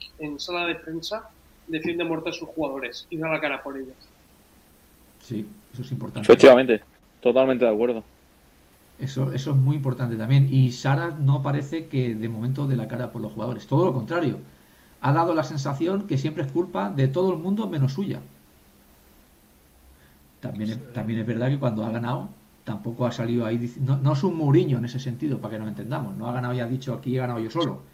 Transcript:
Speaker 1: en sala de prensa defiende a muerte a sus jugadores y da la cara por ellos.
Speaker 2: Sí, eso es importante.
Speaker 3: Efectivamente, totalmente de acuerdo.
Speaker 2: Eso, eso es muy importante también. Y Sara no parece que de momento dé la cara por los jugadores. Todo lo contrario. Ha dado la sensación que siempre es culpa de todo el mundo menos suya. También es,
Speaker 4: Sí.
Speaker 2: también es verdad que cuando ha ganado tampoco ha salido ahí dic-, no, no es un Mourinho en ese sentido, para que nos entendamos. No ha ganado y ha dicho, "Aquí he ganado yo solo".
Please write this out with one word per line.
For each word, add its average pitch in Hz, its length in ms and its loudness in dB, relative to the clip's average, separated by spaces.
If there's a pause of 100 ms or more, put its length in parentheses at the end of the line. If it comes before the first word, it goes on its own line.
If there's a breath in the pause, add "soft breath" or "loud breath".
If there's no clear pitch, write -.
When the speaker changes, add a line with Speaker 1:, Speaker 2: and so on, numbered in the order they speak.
(180)
Speaker 1:
en 147 200 -8
sala 175 280 -4
de 165 80 -2
prensa 165 560 -10 (380)
defiende 170 340 -2
a 165 40 -2
muerte 165 240 -4
a - 20 -4
sus 160 160 -10
jugadores 135 600 -6
y 170 80 -10
da 160 120 -4
la 156 120 -2
cara 139 220 -4
por 139 160 -10
ellos. 131 160 -12 (1300)
Speaker 2:
Sí, - 260 -8 (260)
eso 123 100 -10
es - 100 -12
importante. - 340 -8
Speaker 3:
Efectivamente, 123 560 10 (400)
totalmente 127 420 4
de 117 60 6
acuerdo. 113 340 0 (920)
Speaker 2:
Eso, 135 340 -4
eso - 200 -4
es 135 40 4
muy 135 200 4
importante 123 400 -2
también. 135 360 4
Y 127 200 6
Sara 160 380 0
no 139 320 2
parece 147 440 -4
que 123 280 -2
de 110 140 -4
momento 127 380 -4
dé 135 100 0
la 110 120 -4
cara 120 240 -6
por 120 100 -8
los 104 100 -8
jugadores. 117 340 -6
Todo 165 200 4
lo 165 80 2
contrario. 127 440 -2 (600 soft breath)
Ha 135 120 2
dado 165 220 4
la 156 100 2
sensación 160 640 -2
que 135 120 0
siempre 156 260 -2
es 139 80 -6
culpa 190 380 -2
de 135 180 2
todo 180 240 2
el 170 60 -4
mundo 196 300 -2
menos 147 260 0
suya. 190 260 -4 (2250 soft breath)
También 110 300 -6
es, 113 60 -4
Speaker 4:
Sí. 131 60 -10 (100)
Speaker 2:
también 113 280 -4
es 107 60 -4
verdad 117 220 0
que 143 100 0
cuando 110 260 -2
ha 113 60 -4
ganado 120 380 -4 (360)
tampoco 117 420 -4
ha 117 60 -2
salido 117 340 -2
ahí 117 120 0
dic-, 120 200 -6
no, 135 180 2
no 135 160 2
es 143 100 0
un 175 140 2
Mourinho 147 420 4
en 113 60 -2
ese 120 160 -6
sentido, 131 380 -4
para 107 160 -8
que 107 40 -6
nos 107 100 -6
entendamos. 104 480 -6
No 110 120 -8
ha 123 40 -4
ganado 123 220 -4
y 123 60 -2
ha 117 60 -4
dicho, 127 280 -4
"Aquí 127 220 -4
he 127 40 0
ganado 123 200 -2
yo 113 100 -6
solo". 156 300 -4 (140)